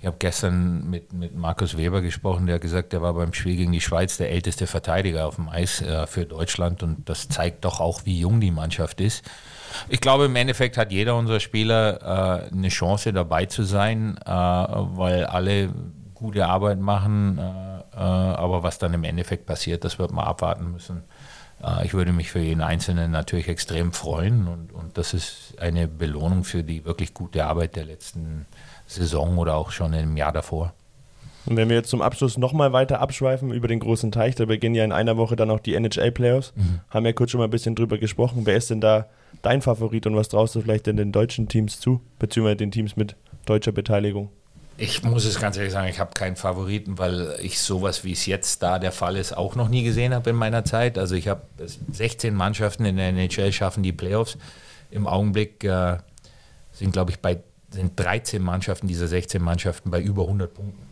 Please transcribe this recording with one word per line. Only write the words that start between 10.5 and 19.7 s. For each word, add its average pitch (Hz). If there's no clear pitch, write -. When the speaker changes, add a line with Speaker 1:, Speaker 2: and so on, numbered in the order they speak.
Speaker 1:
hat 107
jeder 110
unserer 113
Spieler, 104
äh, -
eine 95
Chance, 101
dabei 87
zu -
sein, 104
äh, -
weil 90
alle 95
gute 101
Arbeit 95
machen. 101
Äh, -
äh, 95
aber 90
was 87
dann 85
im 82
Endeffekt 85
passiert, 82